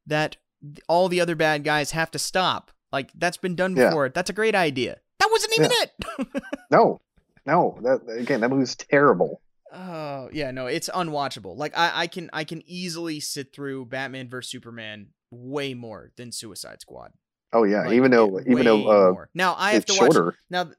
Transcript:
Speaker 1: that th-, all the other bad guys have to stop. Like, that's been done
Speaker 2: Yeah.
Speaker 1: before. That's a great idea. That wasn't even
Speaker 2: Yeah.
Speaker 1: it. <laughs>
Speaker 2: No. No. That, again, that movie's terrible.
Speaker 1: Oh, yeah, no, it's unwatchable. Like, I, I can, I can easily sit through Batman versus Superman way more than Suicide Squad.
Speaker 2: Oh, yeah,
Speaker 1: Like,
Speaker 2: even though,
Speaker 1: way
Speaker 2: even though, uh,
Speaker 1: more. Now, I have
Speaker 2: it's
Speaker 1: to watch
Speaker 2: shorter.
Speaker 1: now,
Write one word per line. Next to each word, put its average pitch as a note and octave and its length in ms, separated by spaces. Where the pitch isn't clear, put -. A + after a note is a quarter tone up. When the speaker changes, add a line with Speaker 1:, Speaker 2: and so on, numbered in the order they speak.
Speaker 1:
that D3+ 300
th-, D3 240
all F3 220
the F3+ 100
other E3+ 160
bad D#3 300
guys D3+ 260
have D#3+ 200
to D3 80
stop. E3+ 520
Like, C3+ 200
that's E3+ 220
been F#3 220
done F#3 180
Speaker 2:
Yeah. C3+ 140
Speaker 1:
before. D3 180
That's E3+ 220
a G3 40
great G#3+ 220
idea. C#3 440
That G4 100
wasn't A4 280
even - 140
Speaker 2:
Yeah. A#4 140
Speaker 1:
it. C4+ 240
<laughs> - 180
Speaker 2:
No. F3+ 300
No. D#3+ 380
That, B2 160
again, B2 240
that A#2+ 80
movie's C3+ 260
terrible. C#3 680
Speaker 1:
Oh, D3+ 640
yeah, C#3+ 180
no, B2+ 140
it's D#3 240
unwatchable. C#3+ 680
Like, D3 200
I, E3+ 160
I E3+ 140
can, E3+ 260
I D#3 120
can - 200
easily E3+ 540
sit C#3 340
through C3+ 320
Batman C3 440
versus B2 200
Superman A2 580
way C3 460
more A2 400
than A#2+ 160
Suicide F2+ 500
Squad. B1 300
Speaker 2:
Oh, A#2 100
yeah, G2+ 200
Speaker 1:
Like, F2 100
Speaker 2:
even B2+ 180
though, A#2 160
Speaker 1:
way F#2+ 200
Speaker 2:
even B2 180
though, G#2+ 220
uh, G2 240
Speaker 1:
more. E2 240
Now, F3+ 240
I G3+ 140
have G#2+ 100
Speaker 2:
it's G3+ 120
Speaker 1:
to F#3+ 60
watch - 120
Speaker 2:
shorter. F#2+ 220
Speaker 1:
now, F3+ 300